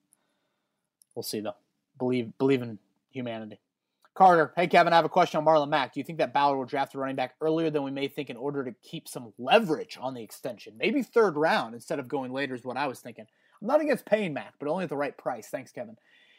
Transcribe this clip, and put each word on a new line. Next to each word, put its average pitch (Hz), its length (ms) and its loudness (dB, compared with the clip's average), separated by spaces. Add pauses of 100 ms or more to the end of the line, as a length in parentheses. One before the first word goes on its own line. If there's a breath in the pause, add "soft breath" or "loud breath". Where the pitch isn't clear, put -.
(1160)
We'll 117 80 -8
see, 110 160 -8
though. 104 160 -8 (420)
Believe, 127 400 -2
believe 135 240 2
in 113 160 -10 (320)
humanity. 113 480 -10 (560)
Carter, 175 420 8
"Hey, 180 100 2
Kevin, 170 260 6
I 170 40 8
have 160 80 6
a 156 40 -2
question 175 300 2
on 151 60 0
Marlon 151 240 4
Mack. 143 260 0
Do 143 60 -6
you 135 40 -8
think 165 140 -8
that 135 160 -2
Ballard 143 240 4
will 131 60 -4
draft 135 320 -4
a - 20 -6
running 135 160 -4
back 131 260 -4
earlier 160 300 0
than 147 140 -2
we 135 80 -6
may 139 160 -4
think 139 220 -10
in 123 60 -12
order 139 280 -6
to 123 80 -8 (100)
keep - 240 -14
some 120 320 -14
leverage 156 640 2
on 131 120 -6
the 120 120 -12
extension? 107 520 -14
Maybe 214 280 0
third 202 320 2
round 156 360 0
instead 143 280 -8
of 131 80 -12
going 131 240 -6
later 131 240 -4
is 117 80 -16
what 120 120 -8
I 143 120 -2
was 120 100 -8
thinking. 113 280 -18 (340 soft breath)
I'm 202 80 -8
not 302 120 4
against 294 260 -2
paying 208 280 0
Mack, 110 240 -12
but 143 100 -6
only 180 140 -2
at 156 80 -6
the 143 60 -6
right 143 200 -4
price. 120 300 -8
Thanks, 135 240 -12
Kevin." 113 280 -14 (400 soft breath)